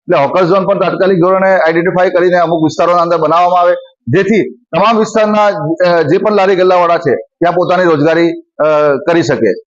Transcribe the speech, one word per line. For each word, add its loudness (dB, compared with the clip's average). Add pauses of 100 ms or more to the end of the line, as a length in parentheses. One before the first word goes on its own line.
એટલે -2
હોકર 0
ઝોન 0
પણ 0
તાત્કાલિક 0
ધોરણે 2
આઈડેન્ટિફાઈ 0
કરીને 0
અમુક 0
વિસ્તારોના 0
અંદર -2
બનાવવામાં 0
આવે, 2 (340)
જેથી -2 (120)
તમામ 0
વિસ્તારના, 0 (440)
અ, 2
જે 0
પણ -2
લારી 2
ગલ્લાવાળા 2
છે 0
ત્યાં -4
પોતાની 0
રોજગારી, 2 (300)
અ, 2 (140)
કરી 2
શકે. 0 (120)